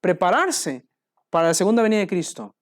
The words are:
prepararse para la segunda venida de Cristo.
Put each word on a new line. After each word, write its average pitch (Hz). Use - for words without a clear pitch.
prepararse 185
para 165
la 165
segunda 220
venida 214
de 190
Cristo. 151